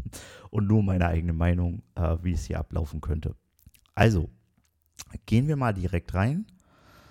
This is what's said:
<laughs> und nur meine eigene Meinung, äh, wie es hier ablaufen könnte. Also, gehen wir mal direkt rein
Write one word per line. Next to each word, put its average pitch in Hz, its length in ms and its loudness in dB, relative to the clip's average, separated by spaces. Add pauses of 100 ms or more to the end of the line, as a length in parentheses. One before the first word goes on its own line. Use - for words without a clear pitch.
(200)
<laughs> - 300 -20
und 107 160 -2
nur 107 160 4
meine 92 240 2
eigene 85 280 0
Meinung, 87 500 0 (100)
äh, 82 300 0
wie 90 100 0
es - 120 -4
hier 82 120 -6
ablaufen 78 440 -6
könnte. 80 340 -4 (580)
Also, 101 380 4 (960)
gehen 123 200 4
wir 151 100 0
mal 117 180 0
direkt 90 400 -4
rein 135 320 0 (640)